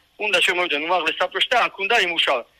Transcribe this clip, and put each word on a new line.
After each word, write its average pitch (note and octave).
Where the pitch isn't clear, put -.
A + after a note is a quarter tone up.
უნდა G3+
შემოვიდნენ F3
უმაღლეს D#3+
საბჭოში F#3
და B3+
აქ F3
უნდა G3+
იმუშაონ. E3